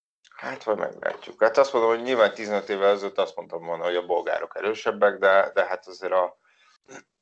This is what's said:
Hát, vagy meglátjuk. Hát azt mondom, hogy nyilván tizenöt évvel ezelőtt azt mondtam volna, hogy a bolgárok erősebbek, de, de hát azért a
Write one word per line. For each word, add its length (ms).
Hát, 320
vagy 160
meglátjuk. 640
Hát 140
azt 160
mondom, 180
hogy 120
nyilván 320
tizenöt 340
évvel 220
ezelőtt 280
azt 180
mondtam 280
volna, 200
hogy 120
a 100
bolgárok 500
erősebbek, 600
de, 360
de 100
hát 220
azért 260
a 260